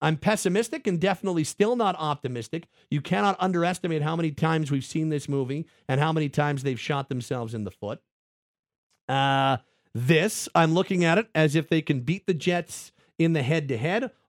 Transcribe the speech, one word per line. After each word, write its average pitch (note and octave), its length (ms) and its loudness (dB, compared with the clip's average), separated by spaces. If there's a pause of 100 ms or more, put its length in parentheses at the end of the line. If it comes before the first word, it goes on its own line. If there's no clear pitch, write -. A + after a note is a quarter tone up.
"I'm D#3 140 2
pessimistic G#3 720 0
and F3 120 0
definitely F3+ 440 0
still A3 320 0
not G3+ 200 0
optimistic. C#3+ 720 -6 (240)
You D3 100 0
cannot G3 380 0
underestimate F3 640 0
how D#3+ 140 -2
many E3 160 0
times D#3+ 400 0
we've C3+ 120 0
seen D#3 260 -2
this D3 180 -4
movie C#3 380 -4 (200)
and C3+ 140 0
how D#3+ 120 2
many D#3 160 0
times C#3+ 360 0
they've B2+ 160 -2
shot C#3 280 -4
themselves A#2+ 460 -6
in G#2+ 80 -6
the G2 80 -6
foot." G#2+ 300 -10 (1080)
Uh, C3+ 500 2 (360)
this, D#3 580 2
"I'm E3 220 4
looking F3+ 300 2
at E3 120 4
it A3+ 160 0
as D#3 220 2
if D#3+ 140 0
they D#3+ 120 2
can C#3+ 200 -2
beat D#3 260 -4
the F#3+ 80 0
Jets F3 560 -4 (260)
in E3 160 4
the D3 120 0
head-to-head. D#3 640 0 (180)